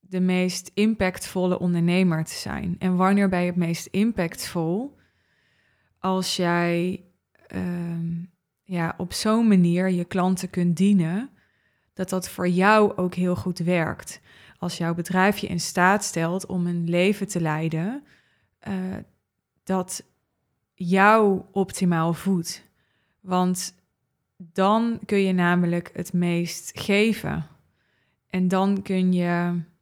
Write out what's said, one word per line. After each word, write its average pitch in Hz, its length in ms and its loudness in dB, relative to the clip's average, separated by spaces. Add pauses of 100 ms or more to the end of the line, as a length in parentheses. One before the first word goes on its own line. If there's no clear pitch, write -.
de 185 200 -6
meest 185 540 0
impactvolle 185 840 0
ondernemer 175 680 2
te - 100 -12
zijn. - 440 -6
En 185 180 0
wanneer 196 320 4
ben 185 120 0
je 180 60 0
het 180 100 -2
meest 170 300 -2
impactvol? 190 1080 -2 (1000)
Als 185 380 -2
jij, 175 680 0 (420)
ehm, 170 760 -6 (480)
ja, 170 240 -2
op 180 160 -8
zo'n 220 360 2
manier 180 420 4
je 175 140 0
klanten 185 460 -2
kunt 175 260 0
dienen, 190 540 2 (640)
dat 185 140 -6
dat 185 200 -4
voor 180 200 -2
jou 208 480 4
ook 180 180 -2
heel 180 220 0
goed 175 220 -6
werkt. 165 600 -2 (380)
Als 175 200 -8
jouw 170 160 -2
bedrijf 185 440 2
je - 80 -6
in 175 140 -4
staat 190 440 2
stelt 170 420 -4
om 175 200 -2
een 170 220 -2
leven 185 400 2
te 175 120 -4
leiden, 160 640 -2 (540)
eh, 185 380 -6 (680)
dat 185 400 -4 (680)
jou 196 680 4 (100)
optimaal 175 640 0
voedt. - 560 -4 (500)
Want 185 540 -2 (600)
dan 214 680 0
kun 202 140 0
je 190 140 2
namelijk 175 600 2
het - 200 -8
meest 175 680 -2
geven. 196 680 0 (800)
En 185 220 0
dan 196 340 0
kun 185 300 0
je 175 500 0 (200)